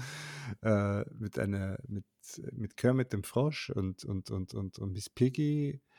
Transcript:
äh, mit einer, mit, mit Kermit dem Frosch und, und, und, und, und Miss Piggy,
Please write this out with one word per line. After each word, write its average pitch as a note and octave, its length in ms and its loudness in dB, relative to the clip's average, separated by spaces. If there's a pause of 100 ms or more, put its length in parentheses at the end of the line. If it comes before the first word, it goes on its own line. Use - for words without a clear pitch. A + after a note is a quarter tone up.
(640)
äh, G2+ 420 4 (100)
mit A2+ 240 -4
einer, G2 480 0
mit, G2+ 180 -6 (460)
mit A2+ 260 -6
Kermit B2+ 360 4
dem G2+ 100 0
Frosch - 480 0
und, F#2+ 340 -2
und, F#2+ 280 -4
und, F#2+ 220 -4
und, G2 260 -4
und G2+ 120 -2
Miss G2+ 160 -6
Piggy, C#3+ 720 2 (180)